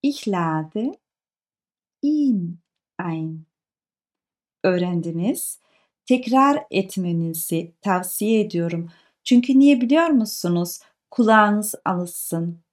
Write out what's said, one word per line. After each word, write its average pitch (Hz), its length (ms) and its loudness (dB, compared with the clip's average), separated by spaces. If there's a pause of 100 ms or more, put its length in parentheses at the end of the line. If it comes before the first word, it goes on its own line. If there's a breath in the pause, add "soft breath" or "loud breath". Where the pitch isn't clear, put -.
ich 277 240 -2
lade 175 720 -2 (1000)
ihn 254 580 0 (400)
ein. 160 460 -6 (1160)
Öğrendiniz. 180 960 -2 (460)
Tekrar 262 680 2
etmenizi 170 1000 -4 (100)
tavsiye 202 600 0
ediyorum. 170 500 -4 (320 soft breath)
Çünkü 254 360 4
niye 277 220 6
biliyor 302 260 2
musunuz? 180 720 0 (320 soft breath)
Kulağınız 214 640 4 (100)
alışsın. 175 760 -4 (140)